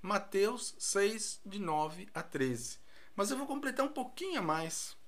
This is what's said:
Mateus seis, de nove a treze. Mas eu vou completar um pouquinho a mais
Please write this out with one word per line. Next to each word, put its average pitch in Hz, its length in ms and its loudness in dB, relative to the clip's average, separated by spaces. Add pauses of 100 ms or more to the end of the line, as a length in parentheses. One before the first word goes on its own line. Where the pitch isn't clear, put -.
Mateus 226 760 2
seis, 214 640 2
de 202 140 -8
nove 165 560 0
a - 80 -2
treze. 127 560 0 (380)
Mas 208 160 2
eu 262 40 0
vou 277 120 -2
completar 277 360 2
um 285 80 0
pouquinho 311 460 -4
a 202 40 0
mais 160 540 0 (120)